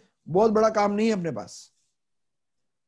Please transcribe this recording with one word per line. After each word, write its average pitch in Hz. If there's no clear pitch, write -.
बहुत 208
बड़ा 220
काम 208
नहीं 208
है 226
अपने 170
पास, -